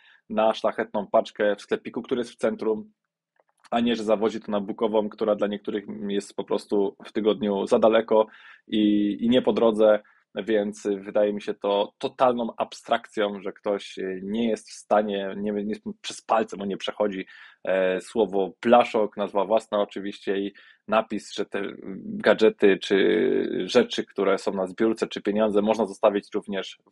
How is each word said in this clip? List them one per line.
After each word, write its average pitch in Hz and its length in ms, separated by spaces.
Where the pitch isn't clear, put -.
na 110 240
szlachetną 107 540
paczkę 107 480
w - 60
sklepiku, 131 400
który 123 180
jest 117 120
w - 60
centrum, 107 540
a 117 80
nie, 120 160
że 110 80
zawozi 107 380
to - 100
na 104 100
Bukową, 107 480
która 104 260
dla 101 120
niektórych 104 380
jest 101 280
po 101 80
prostu 101 520
w - 60
tygodniu 101 560
za 120 120
daleko 110 480
i, 104 540
i 117 80
nie 123 120
po 117 120
drodze, 107 460
więc 104 520
wydaje 104 360
mi 104 80
się 104 120
to 101 440
totalną 123 600
abstrakcją, - 840
że 95 120
ktoś - 460
nie 110 280
jest 107 200
w - 40
stanie, 101 640
nie, 104 140
nie, 104 240
przez - 200
palce 110 360
mu 98 80
nie 95 120
przechodzi, 95 480
e, 92 380
słowo 98 500
Blaszok, 117 560
nazwa 101 280
własna 104 360
oczywiście 101 560
i 98 160
napis, 107 460
że 101 120
te 101 160
gadżety 101 720
czy 95 880
rzeczy, 113 400
które 98 320
są 98 160
na 95 140
zbiórce, 110 400
czy - 140
pieniądze 104 400
można 107 240
zostawić 101 480
również 98 460